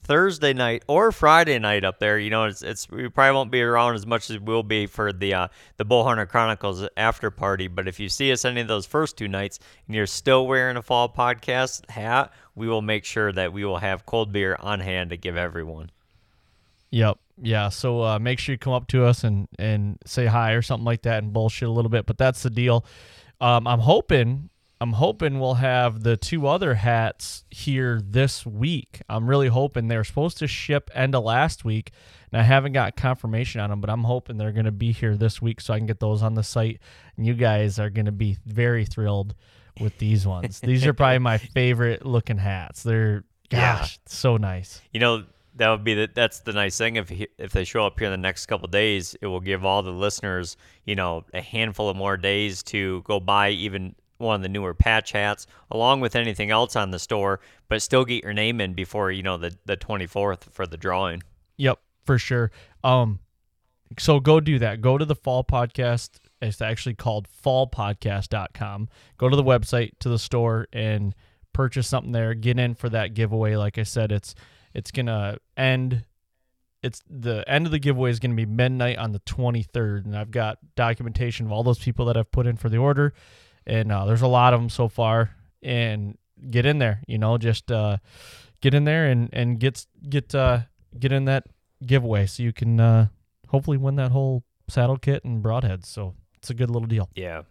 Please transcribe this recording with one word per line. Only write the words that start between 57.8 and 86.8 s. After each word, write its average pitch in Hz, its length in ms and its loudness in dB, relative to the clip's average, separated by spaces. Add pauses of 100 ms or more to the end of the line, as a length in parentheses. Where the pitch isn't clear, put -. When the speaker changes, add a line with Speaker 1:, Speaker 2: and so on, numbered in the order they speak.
Speaker 1:
still 131 220 2
get 120 180 -4
your 104 120 -8
name 113 260 0
in 92 140 -2
before, 95 380 -4
you 95 120 -6
know, 92 140 -2
the, 85 260 -8
the 98 140 -4
twenty-fourth 101 760 -6
for 95 160 -8
the 80 80 -12
drawing. 90 480 -4 (320)
Speaker 2:
Yep, 135 240 0 (240)
for 135 160 2
sure. 120 320 -2 (320)
Um, 120 360 2 (800)
so 147 220 4
go 156 220 6
do 147 180 2
that. 110 220 -2
Go 131 160 4
to 156 80 0
the 147 100 0
Fall 127 300 -2
Podcast. 120 720 -2 (220)
It's 107 200 -4
actually 113 340 -4
called 107 340 -4
fall 131 400 0
podcast 101 600 -4
dot 101 240 -6
com. 101 360 -8 (280)
Go 127 120 2
to 135 80 6
the 143 60 4
website, 123 560 2
to 127 100 -4
the 117 100 2
store, 117 540 -2
and 107 420 -2 (380)
purchase 131 340 0
something 123 240 -2
there. 113 220 0
Get 120 260 0
in 120 160 0
for 120 140 -6
that 110 240 -2
giveaway. 110 420 0
Like 104 220 -2
I 110 60 -2
said, 107 280 -2
it's, - 240 -4 (380)
it's - 180 -10
gonna 110 460 -4 (180)
end. 127 480 0 (800)
It's, 127 260 -8
the 117 380 -6
end 151 180 0
of 160 60 -2
the 156 80 0
giveaway 131 300 2
is 113 100 -2
gonna 120 160 0
be 113 100 0
midnight 123 520 0
on 110 160 -4
the 101 60 -4
twenty-third, 113 880 -2
and 104 120 -6
I've 107 140 -8
got 110 260 -2 (180)
documentation 117 720 -2
of 107 80 -4
all 113 100 -2
those 120 160 4
people 127 280 -2
that 117 100 2
have 113 160 -2
put 120 140 2
in 117 100 0
for 117 120 -2
the 110 80 0
order, 143 360 2 (540)
and, 110 240 0
uh, 98 140 0
there's 113 160 4
a 131 60 4
lot 123 260 6
of 117 80 2
'em 117 80 -2
so 117 180 0
far. 113 440 0 (300)
And 110 560 -4 (320)
get 120 160 2
in 147 140 4
there, 113 260 2